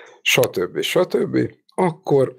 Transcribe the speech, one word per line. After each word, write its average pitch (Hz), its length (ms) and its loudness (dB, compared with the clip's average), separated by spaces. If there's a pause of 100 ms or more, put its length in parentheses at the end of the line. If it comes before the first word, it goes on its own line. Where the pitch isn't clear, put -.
(220)
stb. 90 580 0
stb., 175 580 0 (360)
akkor, 160 640 0